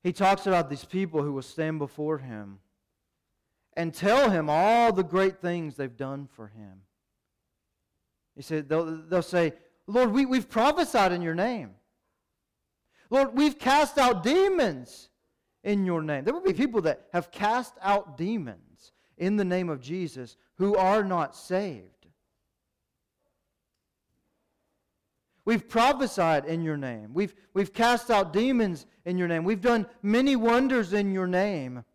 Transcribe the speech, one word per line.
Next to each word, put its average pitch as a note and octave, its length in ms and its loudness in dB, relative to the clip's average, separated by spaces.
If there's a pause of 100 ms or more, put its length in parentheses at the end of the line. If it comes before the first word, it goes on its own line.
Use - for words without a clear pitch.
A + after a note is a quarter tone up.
He F3+ 100 -2
talks F#3+ 340 2
about F3 240 2
these C#3+ 140 -8
people E3+ 380 -2
who C#3+ 100 -4
will C3+ 100 -6
stand D#3 360 -4
before D3+ 400 -4
him G#2 400 -12 (1160)
and E3 200 -6
tell A#3 360 4
him D#3+ 200 0
all A3 420 4
the F#3 120 0
great F#3+ 360 0
things E3+ 360 -4
they've B2+ 200 -8
done C#3 380 -8
for A2 140 -20
him. G2+ 340 -20 (1500)
He C#3+ 80 -18
said, D#3 260 -6
they'll, D#3+ 400 -2
they'll F3+ 120 2
say, E3+ 320 0 (340)
"Lord, A3+ 260 2
we, C4+ 120 2
we've B3+ 240 0
prophesied B3 640 2
in F3 120 -2
your E3 120 -4
name. F#3 360 -4 (1400)
Lord, B3 260 2
we've D4 220 2
cast C#4+ 400 2
out A#3+ 240 4
demons C4+ 880 0 (560)
in G3+ 200 0
your E3+ 180 -2
name." D3 220 -4
There B3 100 0
will F4 60 -6
be F#4+ 120 0
people A3+ 300 -2
that D#3 300 -2
have F3 200 -6
cast A3+ 500 -2
out G3 340 -2
demons E3 760 -8 (240)
in F#3+ 200 -2
the G3+ 80 0
name F3+ 240 -2
of C#3+ 120 -6
Jesus C3 560 -10 (180)
who G3+ 220 2
are G3 260 2
not F3 320 -2
saved. E3 720 -8 (3500)
"We've A3+ 240 0
prophesied A3+ 760 2
in E3 180 -4
your D#3 140 -4
name. A#2+ 380 -10
We've, F#3 200 -2 (200)
we've G3 180 -2
cast A#3 360 0
out G3 240 2
demons A3 540 0 (180)
in F3+ 140 -4
your F3+ 80 0
name. E3 160 -2
We've G3 180 -2
done A3+ 260 2 (140)
many B3+ 360 2
wonders A#3 560 2
in G3+ 180 0
your F#3 160 -2
name." F3 560 -2 (120)